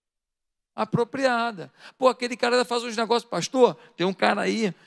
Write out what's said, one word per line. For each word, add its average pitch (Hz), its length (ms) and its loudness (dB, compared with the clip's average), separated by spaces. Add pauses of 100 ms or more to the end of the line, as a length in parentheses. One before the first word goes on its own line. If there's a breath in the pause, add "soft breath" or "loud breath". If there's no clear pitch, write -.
(760)
apropriada. 233 1000 -2 (260 loud breath)
"Pô, 254 100 4
aquele 247 280 -2
cara 240 280 2
faz 240 200 -4
uns 233 120 -8
negócios, 226 320 0
pastor, 196 460 2 (220 loud breath)
tem 170 100 0
um 190 80 -2
cara 208 280 2
aí 196 300 -2 (140 soft breath)